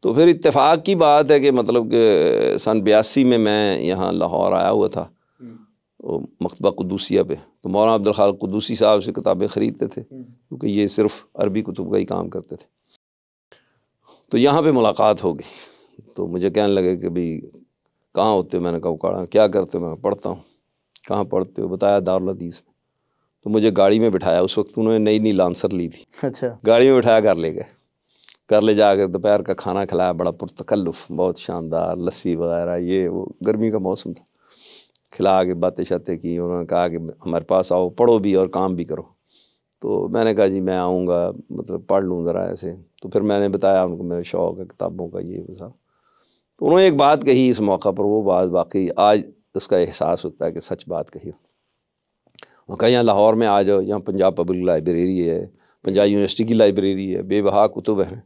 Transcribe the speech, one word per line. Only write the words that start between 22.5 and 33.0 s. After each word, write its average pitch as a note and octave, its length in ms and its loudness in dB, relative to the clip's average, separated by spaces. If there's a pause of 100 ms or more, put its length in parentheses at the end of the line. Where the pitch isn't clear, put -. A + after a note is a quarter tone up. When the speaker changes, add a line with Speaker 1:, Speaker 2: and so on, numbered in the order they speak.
Speaker 1:
में।" - 60 -20 (680)
तो G#2+ 60 -8
मुझे A2 220 2
गाड़ी G2 280 4
में A2+ 120 2
बिठाया, F2 300 0
उस F#2 160 -2
वक्त - 200 -4
उन्होंने A2 220 0
नई G#2+ 200 2
नई A2 120 0
लांसर F#2 400 0
ली F2 180 -6
थी। - 160 -20 (180)
Speaker 2:
अच्छा। B2+ 420 -8
Speaker 1:
गाड़ी A#2 200 6
में C3+ 100 6
बिठाया, A#2 240 4
घर G#2 160 2
ले E2 180 -4
गए, - 120 -10 (840)
घर G#2+ 100 6
ले G#2+ 140 4
जाकर G2+ 320 4
दोपहर G2 340 0
का F#2+ 120 -6
खाना G2 320 -4
खिलाया, F2+ 280 -2
बड़ा F2 180 -4
पुरतकल्लुफ़, F#2 800 -6
बहुत F2 280 -2
शानदार E2+ 580 -6
लस्सी F2 380 -4
वगैरह, E2+ 400 -4
ये F2+ 320 -2